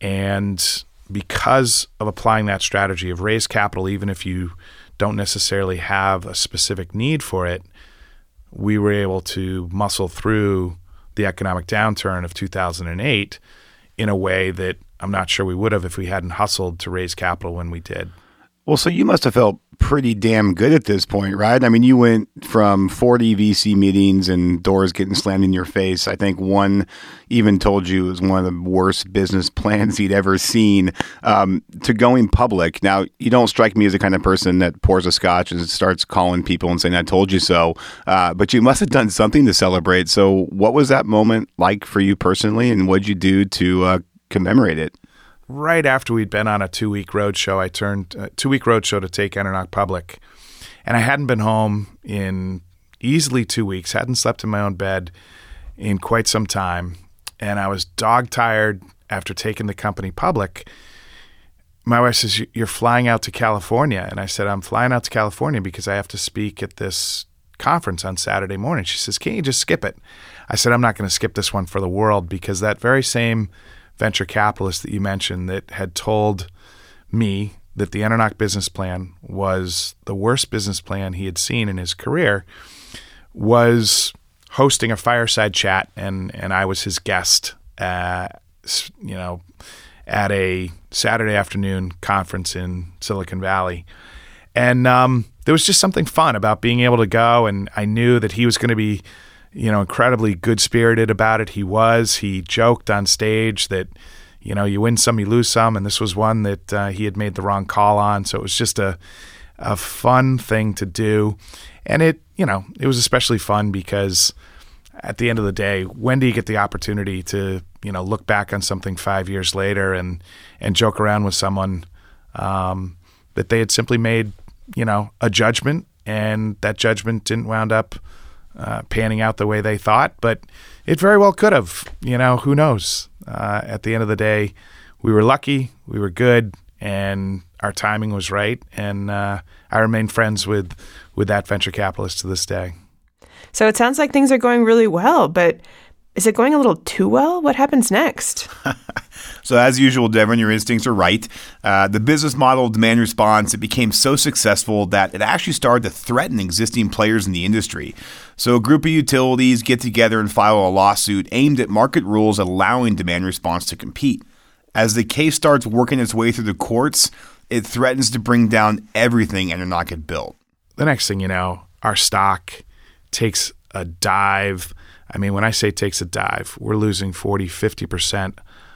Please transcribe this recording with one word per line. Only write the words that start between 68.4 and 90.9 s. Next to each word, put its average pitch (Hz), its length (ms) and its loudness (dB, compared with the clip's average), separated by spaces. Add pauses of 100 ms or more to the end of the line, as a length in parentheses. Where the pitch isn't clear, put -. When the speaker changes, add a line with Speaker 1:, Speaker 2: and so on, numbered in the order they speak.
Speaker 1:
morning." 113 280 -4
She - 140 -8
says, - 180 -6
"Can't - 180 -6
you 202 60 -4
just 135 200 -2
skip - 220 -2
it?" - 140 -6 (500)
I - 80 -6
said, 120 180 2
"I'm 120 80 4
not 113 140 2
gonna 101 140 -4
skip - 240 -4
this - 180 -4
one 95 140 -4
for 98 160 -6
the 92 80 -2
world," 101 400 0
because 95 300 -6
that 104 200 -2
very 131 220 2
same 113 480 -2 (480)
venture 107 260 -2
capitalist 101 580 -2
that 104 120 -10
you 98 80 -4
mentioned 95 480 -4
that 95 220 -8
had 95 220 -8
told 107 540 -2 (640)
me 104 440 -2 (200)
that 101 160 -4
the 101 80 -6
Enernoc 110 380 0
business 101 320 -4
plan 92 420 -8 (100)
was 95 720 -6 (120)
the 104 100 -8
worst 117 340 -2
business 101 300 -6
plan 95 320 -8
he 92 140 -8
had 90 120 -8
seen 117 300 -4
in 98 80 -4
his 90 180 -6
career 117 520 -2 (880)
was 117 800 2 (380)
hosting 131 380 2
a 110 60 -2
fireside 113 580 0
chat, 95 440 0
and, 95 360 -8
and 92 200 -8
I 92 100 2
was 95 200 -4
his 92 140 -6
guest, - 580 -2 (220)
uh, 90 520 -6 (340)
s-, - 260 -6 (120)
you 101 140 -12
know, 90 260 -10 (640)
at 101 240 -2
a 92 400 -2 (200)